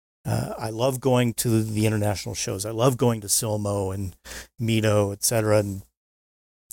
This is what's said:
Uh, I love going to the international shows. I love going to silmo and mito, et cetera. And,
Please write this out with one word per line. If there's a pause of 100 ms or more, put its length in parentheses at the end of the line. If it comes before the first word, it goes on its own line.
(300)
Uh,
I
love
going
to
the
international
shows.
I
love
going
to
silmo
and (460)
mito,
et
cetera.
And, (920)